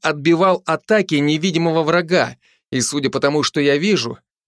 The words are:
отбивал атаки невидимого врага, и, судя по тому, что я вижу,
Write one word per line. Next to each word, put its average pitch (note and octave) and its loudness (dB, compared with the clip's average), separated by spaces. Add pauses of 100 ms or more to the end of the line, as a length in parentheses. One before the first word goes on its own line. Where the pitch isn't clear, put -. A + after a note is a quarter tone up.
отбивал E3 2
атаки F3+ -2
невидимого D#3+ 0
врага, D#3+ 0 (340)
и, B2+ -2
судя C#3 -2
по C3+ -4
тому, D3 0
что - -2
я C#3+ 2
вижу, D3+ -2 (300)